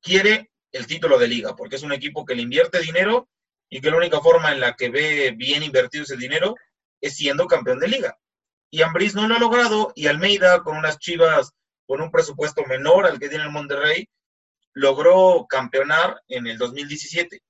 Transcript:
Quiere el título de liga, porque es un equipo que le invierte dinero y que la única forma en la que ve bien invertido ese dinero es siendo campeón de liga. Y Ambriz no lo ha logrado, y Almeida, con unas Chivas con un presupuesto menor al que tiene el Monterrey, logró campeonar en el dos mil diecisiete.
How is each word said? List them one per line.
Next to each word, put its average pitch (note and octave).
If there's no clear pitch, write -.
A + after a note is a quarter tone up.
Quiere G3
el -
título D#3
de A#2+
liga, A2+
porque -
es C#3+
un D3
equipo -
que B2+
le A#2+
invierte D3
dinero F#3
y D#3
que D3+
la D#3+
única E3
forma D#3+
en C#3
la -
que B2
ve C#3+
bien C#3+
invertido C#3
ese C#3
dinero D#3+
es C#3+
siendo D3
campeón B2+
de E3
liga. A#3
Y D#3+
Ambriz F3
no G#3+
lo A#3
ha A#3
logrado, A3+
y D3
Almeida, F3+
con D#3
unas D#3
Chivas E3
con C3+
un E3
presupuesto D3
menor D3
al D#3
que C#3+
tiene D3+
el D3
Monterrey, C#3+
logró E3+
campeonar C#3
en B2+
el A3+
dos A#2+
mil C#3+
diecisiete. D#3+